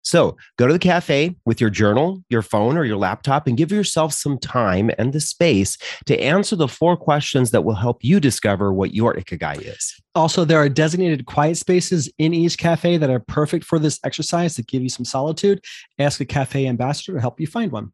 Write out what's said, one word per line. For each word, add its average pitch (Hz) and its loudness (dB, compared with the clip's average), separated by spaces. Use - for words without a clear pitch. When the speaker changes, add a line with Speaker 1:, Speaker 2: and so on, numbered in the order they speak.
Speaker 1:
So 151 2
go 123 4
to 147 4
the 180 0
cafe 170 0
with 113 0
your 110 2
journal, 120 2
your 113 0
phone, 113 0
or 160 0
your 107 -2
laptop 117 -2
and 120 0
give 165 0
yourself 165 0
some 143 -4
time 107 0
and 131 -2
the 156 -2
space 139 0
to - 0
answer 190 0
the 151 2
four 170 2
questions 143 0
that 95 4
will 110 0
help 113 -4
you 180 4
discover 101 0
what 95 0
your 110 0
ikigai 78 -8
is. - -12
Speaker 2:
Also, 165 2
there 156 6
are 147 6
designated 156 0
quiet 156 0
spaces 175 0
in 160 2
each 165 0
cafe 170 0
that 151 2
are 127 0
perfect 151 -2
for 165 0
this 151 0
exercise 170 -2
to 123 -6
give 127 -4
you 127 -4
some 123 -8
solitude. 160 0
Ask 143 0
a 131 -4
cafe 135 -2
ambassador 131 -4
to 135 -4
help 123 -4
you 156 -2
find 214 -4
one. 104 -10